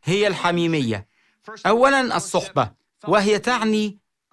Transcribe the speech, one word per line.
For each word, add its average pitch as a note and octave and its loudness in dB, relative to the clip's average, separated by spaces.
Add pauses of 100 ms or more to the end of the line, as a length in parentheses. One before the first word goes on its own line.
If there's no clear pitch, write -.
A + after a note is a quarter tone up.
هي G3+ 0
الحميمية. E3 -2 (580)
أولًا B3 2
الصحبة، - -2 (360)
وهي G3+ 2
تعني G#3+ -2 (280)